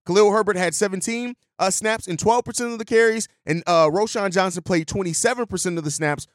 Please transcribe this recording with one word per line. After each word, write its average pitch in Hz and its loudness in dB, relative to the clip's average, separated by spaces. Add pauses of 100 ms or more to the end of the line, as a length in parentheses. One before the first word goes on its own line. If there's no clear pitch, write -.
Khalil 202 6
Herbert 208 2
had 175 0
seventeen, 233 -4 (240)
uh, 185 0
snaps 220 -2
and 170 -4
twelve 233 0
percent 240 -6
of 226 -8
the 220 -8
carries, 226 2 (180)
and, 165 -2
uh, 165 6
Roschon 196 0
Johnson 185 0
played 170 0
twenty-seven 220 -2
percent 180 -4
of 165 -4
the 147 -4
snaps, 147 -4